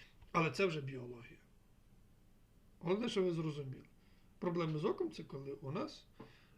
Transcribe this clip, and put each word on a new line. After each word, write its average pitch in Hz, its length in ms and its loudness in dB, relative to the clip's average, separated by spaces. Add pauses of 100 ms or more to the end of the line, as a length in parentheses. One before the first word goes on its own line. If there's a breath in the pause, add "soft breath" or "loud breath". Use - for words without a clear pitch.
(320 loud breath)
Але 165 180 6
це 196 160 4
вже 156 140 0
біологія. 123 580 -8 (1400)
Головне, 208 300 2
що 208 140 4
ви 185 80 4
зрозуміли. 147 540 -2 (540 soft breath)
Проблеми 170 400 2
з 156 60 0
оком — 349 280 2
це 170 100 -10
коли 139 300 -8
у 139 200 -6
нас 262 320 -4 (540 loud breath)